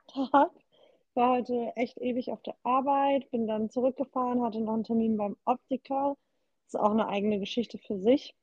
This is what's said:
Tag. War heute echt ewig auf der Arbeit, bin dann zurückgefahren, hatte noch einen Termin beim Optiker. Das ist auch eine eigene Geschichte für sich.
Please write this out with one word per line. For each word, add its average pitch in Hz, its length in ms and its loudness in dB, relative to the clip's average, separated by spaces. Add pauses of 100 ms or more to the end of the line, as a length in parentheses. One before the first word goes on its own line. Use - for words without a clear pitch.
(140)
Tag. 277 380 4 (640)
War 247 220 4
heute 240 400 -4
echt 226 220 -4
ewig 247 320 -4
auf 220 120 -10
der - 180 -12
Arbeit, 277 720 2
bin 226 160 -2
dann 214 240 -2
zurückgefahren, 247 720 0
hatte 226 180 -2
noch 220 140 -2
einen 226 80 0
Termin 226 340 0
beim 208 180 -2 (100)
Optiker. 269 720 -2 (520)
Das - 140 -6
ist 208 60 4
auch 208 60 0
eine 220 140 2
eigene 202 320 -2
Geschichte 208 380 -6
für 202 220 -8
sich. 240 440 2